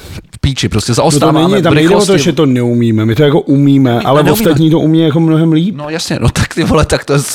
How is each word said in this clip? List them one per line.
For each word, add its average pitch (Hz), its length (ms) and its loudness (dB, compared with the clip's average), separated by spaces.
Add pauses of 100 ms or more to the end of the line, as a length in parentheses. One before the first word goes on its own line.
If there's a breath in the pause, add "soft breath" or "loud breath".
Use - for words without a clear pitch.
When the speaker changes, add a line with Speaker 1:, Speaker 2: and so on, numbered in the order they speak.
(340 loud breath)
Speaker 1:
v - 60 -20
píči, 135 280 -2
prostě 110 240 -4
Speaker 2:
No - 20 0
to - 20 0
Speaker 1:
zaostáváme 156 520 2
Speaker 2:
není, 196 140 0
tam 160 100 2
Speaker 1:
v - 20 2
Speaker 2:
nejde 156 140 2
o 180 40 2
to, - 80 2
Speaker 1:
rychlosti. 180 240 0
Speaker 2:
že 160 80 0
to 147 140 0
neumíme, 120 580 0
my 110 100 0
to 143 80 0
jako 147 180 2
umíme, 139 540 2
Speaker 1:
Ne, 117 60 0
Speaker 2:
ale 135 220 0
Speaker 1:
neumíme. 151 100 2
Speaker 2:
ostatní 160 380 2
to 156 100 2
umí 160 200 0
jako 160 200 0
mnohem 160 320 2
líp. 170 240 -2
Speaker 1:
No 147 140 -12
jasně, 160 300 -6
no 117 80 0
tak - 260 -6
ty 165 100 -2
vole, 156 220 0
tak - 180 -4
to, 143 100 -2 (200)